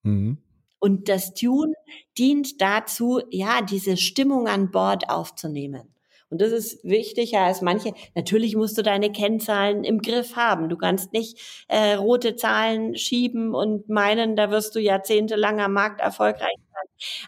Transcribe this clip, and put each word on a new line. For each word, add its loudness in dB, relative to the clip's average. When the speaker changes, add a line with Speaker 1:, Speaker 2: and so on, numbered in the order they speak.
Speaker 1:
Mhm. 0
Speaker 2:
Und 2
das 0
Tune 0
dient 2
dazu, 0
ja, -2
diese -2
Stimmung 0
an 0
Bord 0
aufzunehmen. -6
Und -4
das 2
ist -6
wichtiger 0
als 2
manche. 0
Natürlich 0
musst 0
du 0
deine 2
Kennzahlen 0
im 0
Griff -2
haben. 0
Du -4
kannst -2
nicht, -8
äh, 4
rote 2
Zahlen 0
schieben -2
und -2
meinen, 2
da 2
wirst -2
du 0
jahrzehntelang 2
am 0
Markt 0
erfolgreich 0
sein. -12